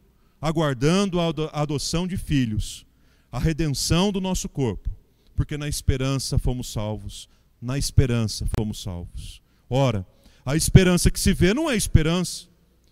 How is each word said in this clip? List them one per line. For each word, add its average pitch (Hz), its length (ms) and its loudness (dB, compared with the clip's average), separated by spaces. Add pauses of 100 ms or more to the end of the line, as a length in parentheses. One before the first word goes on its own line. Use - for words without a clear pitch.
(400)
aguardando 160 800 2
a 165 80 0
ado-, 156 240 -4
a 147 100 -2
adoção 151 440 -2
de 165 100 -6
filhos, 117 680 -2 (440)
a 117 80 -10
redenção 160 720 2
do 196 80 -2
nosso 185 280 -4
corpo, 117 400 -4 (460)
porque 147 220 -2
na 147 120 -6
esperança 135 720 -2
fomos 123 340 -2
salvos, 104 560 -8 (320)
na 127 160 -6
esperança 120 680 2 (100)
fomos 107 260 -4
salvos. - 600 -12 (260)
Ora, 120 380 0 (380)
a 135 120 -2
esperança 180 540 6
que - 100 -2
se 202 120 2
vê 175 200 4
não 311 180 0
é 240 60 0
esperança, 165 680 0 (460)